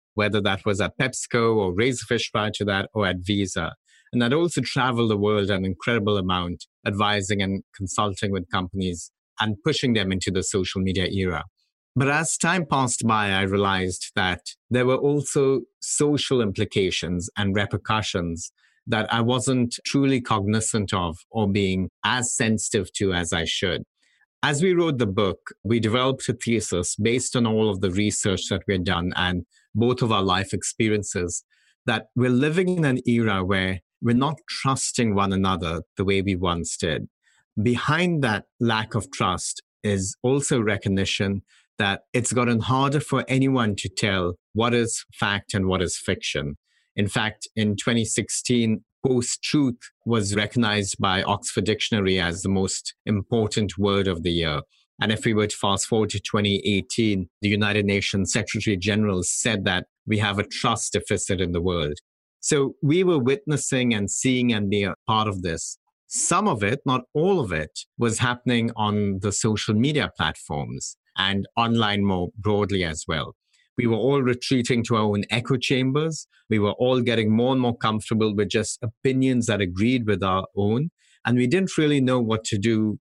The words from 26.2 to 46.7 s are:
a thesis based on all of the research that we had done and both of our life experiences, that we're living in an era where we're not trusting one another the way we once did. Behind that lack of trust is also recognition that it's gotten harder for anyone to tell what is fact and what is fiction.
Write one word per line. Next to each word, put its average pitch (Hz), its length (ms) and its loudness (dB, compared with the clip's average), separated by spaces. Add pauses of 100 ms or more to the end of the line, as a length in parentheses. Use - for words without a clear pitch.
a 131 40 0
thesis 107 640 -2
based 117 400 0
on 120 100 2
all 110 240 2
of 95 100 -4
the 95 120 0
research 101 560 0
that 95 180 -2
we 101 80 2
had 90 100 0
done 90 300 0
and 90 300 -2 (280)
both 120 300 2
of 117 80 2
our 104 120 2
life 95 300 0
experiences, 104 920 -2 (420)
that 113 200 0 (100)
we're 123 140 4
living 156 400 2
in 175 140 2
an 127 220 2
era 110 380 2
where 92 360 0 (220)
we're 120 140 2
not 143 200 0 (120)
trusting 123 640 0
one 98 160 2
another 90 520 0 (160)
the 98 80 -2
way 98 160 2
we 98 120 0
once 87 440 -2
did. 76 280 -2 (560)
Behind 147 600 2
that 107 200 0 (140)
lack 110 360 0
of 110 180 -4
trust - 480 -2 (220)
is 98 400 -2
also 139 360 2
recognition 98 840 0 (360)
that 98 240 0 (120)
it's 120 180 0
gotten 120 280 2
harder 139 400 0
for 131 280 -2
anyone 131 480 2
to - 140 -6
tell 92 460 0 (180)
what 117 180 2
is 117 400 0
fact 101 400 -2
and 95 140 0
what 92 160 2
is 82 160 -2
fiction. 73 580 -4 (400)